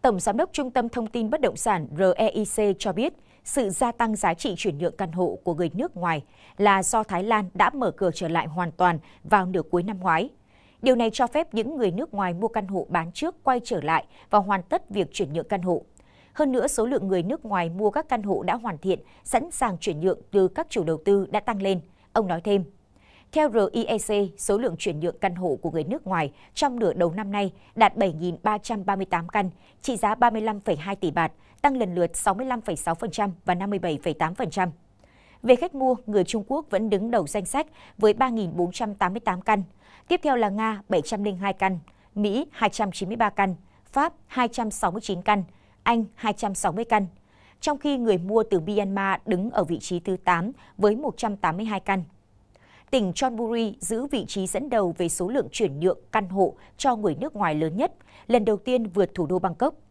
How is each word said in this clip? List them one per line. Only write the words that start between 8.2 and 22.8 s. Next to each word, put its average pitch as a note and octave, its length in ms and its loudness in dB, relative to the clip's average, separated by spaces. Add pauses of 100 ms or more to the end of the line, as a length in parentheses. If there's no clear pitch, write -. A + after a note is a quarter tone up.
lại E3 180 0
hoàn E3 260 -4
toàn F3 260 4 (260)
vào F#3+ 220 4
nửa F3+ 160 0
cuối F3 200 0
năm G3 180 -6
ngoái. F#3 300 0 (520)
Điều B3+ 140 6
này A3+ 160 2
cho A#3+ 140 0
phép D#4 280 -2
những A3+ 220 -2
người A3+ 140 2
nước A3 240 -6
ngoài F#3 200 -2
mua G3+ 140 -2
căn G#3+ 180 -4
hộ F#3 220 -4
bán E3+ 240 -2
trước - 320 -6
quay B3+ 200 2
trở F#3+ 160 -2
lại D#3 240 0 (260)
và G#3 80 6
hoàn F#3+ 240 2
tất - 280 -4
việc G3 220 0
chuyển D3 200 -4
nhượng D#3+ 160 -4
căn F#3+ 140 -2
hộ. F3+ 200 0 (500)
Hơn C#4+ 200 2
nữa, B3+ 140 2
số A#3+ 200 0
lượng G#3 220 -2
người F#3 140 2
nước A#3 220 -4
ngoài F#3 240 -2
mua G3 220 0
các D#4 180 -2
căn A#3 140 0
hộ G3 200 0
đã F#3 120 0
hoàn A3 240 -6
thiện, F#3 200 0 (260)
sẵn C#4+ 260 -2
sàng G#3+ 280 -2
chuyển D#3 220 -4
nhượng F#3 200 0 (100)
từ F#3+ 180 4
các - 220 -4
chủ F#3+ 140 -2
đầu D#3+ 200 -2
tư G3+ 260 4
đã G#3 100 0
tăng G#3 220 -4
lên. F#3+ 180 0 (320)
Ông G#3+ 140 2
nói E3+ 140 -2
thêm, G3 240 2 (680)